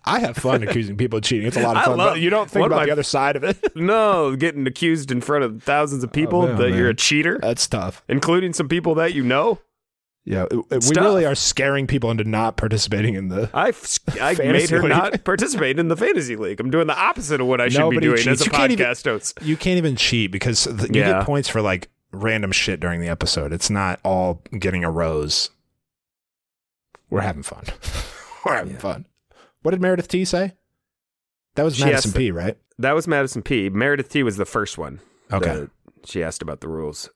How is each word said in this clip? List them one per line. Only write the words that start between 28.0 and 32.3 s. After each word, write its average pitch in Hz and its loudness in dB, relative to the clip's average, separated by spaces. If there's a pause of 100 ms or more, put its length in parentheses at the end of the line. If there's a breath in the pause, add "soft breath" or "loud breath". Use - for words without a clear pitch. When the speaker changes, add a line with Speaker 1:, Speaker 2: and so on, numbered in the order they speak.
Speaker 1:
<laughs> - -14
We're 151 0
having 101 -6
Speaker 2:
Yeah. - -16
Speaker 1:
fun. - -8 (580 soft breath)
What 180 2
did 185 0
Meredith 180 2
T 185 0
say? 180 -2 (1040)
That 139 2
was 156 2
Speaker 2:
She 131 0
Speaker 1:
Madison 135 4
Speaker 2:
asked 95 -2
Speaker 1:
P, 127 2